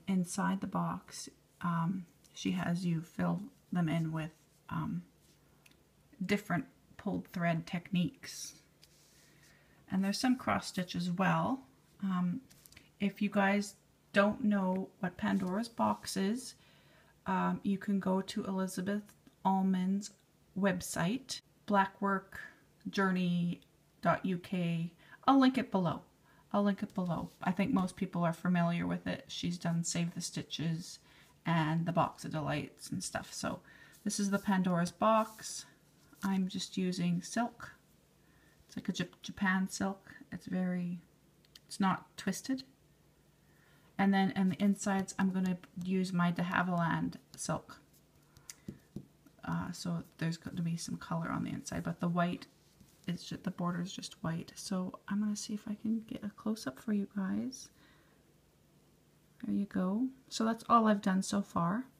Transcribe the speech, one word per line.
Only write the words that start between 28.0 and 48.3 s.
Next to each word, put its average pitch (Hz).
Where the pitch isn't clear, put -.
are 165
familiar 175
with 175
it. -
She's 175
done 170
Save 170
the 175
Stitches 165
and 165
the 170
Box -
of -
Delights 147
and 185
stuff. -
So -
this 208
is 202
the 196
Pandora's 185
Box. -
I'm 190
just -
using 180
silk. -
It's -
like -
a -
Jap-, -
Japan 190
silk. -
It's 180
very, 180
it's -
not -
twisted. 262
And 196
then 190
in 190
the 180
insides, 196
I'm 190
gonna 185
use 185
my 175
de 175
Havilland 170
silk. -